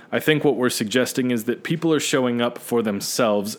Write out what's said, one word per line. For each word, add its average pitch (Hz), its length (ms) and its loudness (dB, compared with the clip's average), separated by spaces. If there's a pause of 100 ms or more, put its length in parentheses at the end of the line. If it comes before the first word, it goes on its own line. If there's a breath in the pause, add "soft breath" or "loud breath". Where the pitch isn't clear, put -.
I 117 100 -2
think 151 260 2
what 135 100 4
we're 123 140 2
suggesting 123 640 0
is 113 140 -2
that - 180 -2
people 165 300 0
are 143 60 2
showing 123 420 0
up 120 160 0
for 120 240 -2
themselves 104 760 0